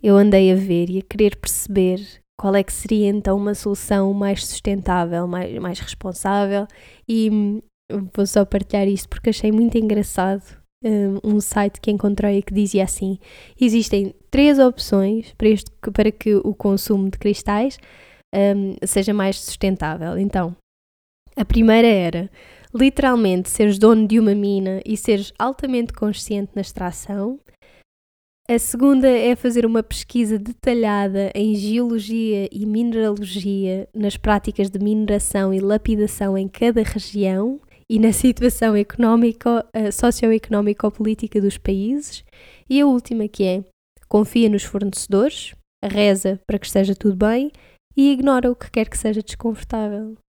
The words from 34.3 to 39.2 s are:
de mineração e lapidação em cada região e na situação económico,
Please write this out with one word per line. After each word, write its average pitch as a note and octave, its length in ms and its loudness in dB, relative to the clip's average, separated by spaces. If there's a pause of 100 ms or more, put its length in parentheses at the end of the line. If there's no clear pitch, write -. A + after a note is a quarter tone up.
de F#3+ 100 -8
mineração G3+ 760 -2
e F#3+ 60 -2
lapidação G#3 800 -2
em F#3+ 100 -4
cada A3+ 340 0
região G#3 760 -2 (280)
e A3+ 120 0
na A3 120 6
situação A#3 640 2
económico, A#3 760 2 (220)